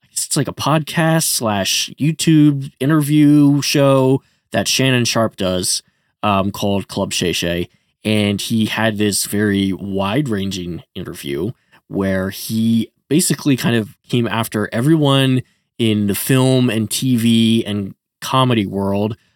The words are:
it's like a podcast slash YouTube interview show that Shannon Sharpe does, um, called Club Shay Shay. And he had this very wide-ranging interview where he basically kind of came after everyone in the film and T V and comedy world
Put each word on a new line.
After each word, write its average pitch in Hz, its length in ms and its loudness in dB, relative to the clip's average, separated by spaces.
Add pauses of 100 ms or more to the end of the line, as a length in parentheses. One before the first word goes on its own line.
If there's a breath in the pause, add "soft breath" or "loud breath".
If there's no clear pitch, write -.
(120)
it's - 260 -8
like 143 100 -2
a - 60 -10
podcast 160 720 0
slash - 680 -2 (100)
YouTube 147 800 2
interview 147 840 4
show 135 640 2 (280)
that - 160 -2
Shannon 127 380 2
Sharpe 113 300 -2
does, 92 480 -2 (400)
um, 98 280 0
called 98 360 -4
Club 98 260 -6
Shay 85 200 -2
Shay. 85 360 -4 (340)
And 104 380 0
he 110 240 -2
had 110 320 -2
this 101 280 0
very 98 480 0
wide-ranging 98 1080 -6 (120)
interview 80 560 -8 (360 soft breath)
where 95 440 -2
he 113 600 -2 (180)
basically 147 480 0
kind - 180 0
of 107 200 -4 (120)
came 120 200 0
after 107 440 -2
everyone 135 680 2 (360)
in 107 300 0
the 98 80 0
film 131 540 2
and 110 200 -2
T 131 280 -2
V 113 480 2
and 101 300 -6 (260)
comedy 123 440 0
world 98 520 -2 (180)